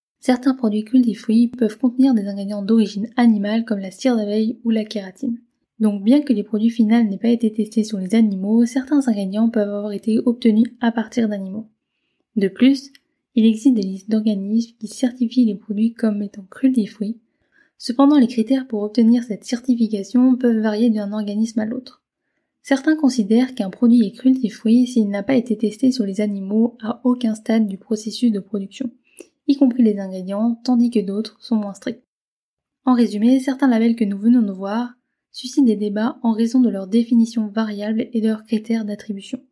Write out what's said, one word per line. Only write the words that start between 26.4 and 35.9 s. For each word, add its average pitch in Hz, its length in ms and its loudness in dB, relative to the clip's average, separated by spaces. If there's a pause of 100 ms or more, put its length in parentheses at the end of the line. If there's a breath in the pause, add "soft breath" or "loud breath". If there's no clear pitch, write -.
à 233 220 -8
aucun 240 300 0
stade 220 320 0
du 190 100 -8
processus 220 560 -4
de 196 80 -4
production, 202 500 -10 (560 loud breath)
y 285 80 4
compris 254 280 2
les 208 160 2
ingrédients, 196 640 -6
tandis 240 240 2
que 233 100 0
d'autres 196 400 -6
sont - 160 -4
moins 202 180 -4
stricts. - 300 -12 (800)
En 254 120 2
résumé, 233 440 2
certains 269 300 0
labels 226 260 2
que 233 80 0
nous 196 140 -2
venons 233 240 4
de 202 100 0
voir 202 440 -6 (360)
suscitent 254 340 -2
des 214 120 2
débats 208 460 -4